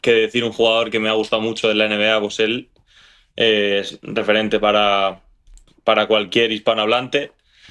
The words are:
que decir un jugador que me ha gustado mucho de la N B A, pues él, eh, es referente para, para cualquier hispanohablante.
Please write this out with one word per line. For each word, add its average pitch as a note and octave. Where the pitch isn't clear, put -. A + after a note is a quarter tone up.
que B2
decir A2+
un A2+
jugador A2+
que A2
me A2
ha A2
gustado A2
mucho A2+
de G#2+
la G#2+
N G#2+
B G#2+
A, G#2+
pues G#2
él, A2
eh, G#2
es F#2+
referente G#2+
para, G2+
para G#2+
cualquier A2
hispanohablante. A#2